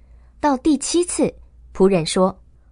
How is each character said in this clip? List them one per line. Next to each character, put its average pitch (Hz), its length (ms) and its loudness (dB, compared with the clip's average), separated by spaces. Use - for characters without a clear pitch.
到 285 160 0
第 285 200 0
七 339 280 -2
次， 262 280 -2
仆 196 160 4
人 175 160 0
说 190 380 -2